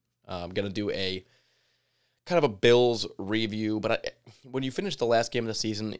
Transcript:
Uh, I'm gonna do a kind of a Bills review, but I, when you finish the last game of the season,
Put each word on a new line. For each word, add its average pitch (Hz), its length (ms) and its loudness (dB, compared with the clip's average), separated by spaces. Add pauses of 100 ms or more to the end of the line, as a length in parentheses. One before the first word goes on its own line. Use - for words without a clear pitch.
(280)
Uh, 92 160 -8
I'm 87 60 -10
gonna 101 200 -4
do 104 200 -4
a 95 340 -4 (1040)
kind 175 120 0
of 151 60 4
a 120 100 2
Bills 120 520 6 (140)
review, 107 600 -2
but 110 120 -2
I, - 80 0 (440)
when 131 200 -6
you 131 80 -4
finish 190 240 -4
the 123 100 -2
last 117 260 2
game 120 120 0
of 110 60 -2
the 110 40 -4
season, 107 460 -4